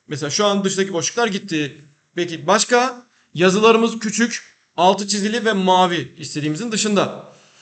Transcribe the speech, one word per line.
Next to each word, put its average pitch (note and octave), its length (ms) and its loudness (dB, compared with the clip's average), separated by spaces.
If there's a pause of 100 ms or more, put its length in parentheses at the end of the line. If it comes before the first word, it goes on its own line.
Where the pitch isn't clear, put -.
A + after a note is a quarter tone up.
Mesela D3 240 -6
şu G#3 160 2
an G3 180 2
dıştaki F#3+ 280 0
boşluklar A3+ 340 0
gitti. E3 580 -4 (300)
Peki E3 320 -4
başka? A#3+ 600 2 (280)
Yazılarımız G#3+ 640 2
küçük. A3+ 540 -4 (240)
Altı G3 320 2
çizili G#3 360 -2
ve A3 80 2
mavi F#3 680 2
istediğimizin D3+ 540 -6
dışında. G3+ 600 -2 (300)